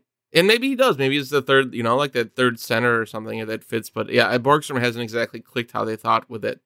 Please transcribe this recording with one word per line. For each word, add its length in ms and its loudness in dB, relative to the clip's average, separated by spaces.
and 160 4
maybe 220 2
he 60 -2
does. 220 2
Maybe 200 0
he's 120 -4
the 120 2
third, 340 2
you 80 -4
know, 140 2
like, 160 -2
that 240 -2
third 200 2
center 440 0
or 40 -6
something 400 -10
that 200 -8
fits. 240 -6
But 200 -6
yeah, 280 2
Borgstrom 420 0
hasn't 240 -2
exactly 380 -6
clicked 320 -8
how 100 -4
they 140 -4
thought 320 -2
with 140 -12
that, 220 -6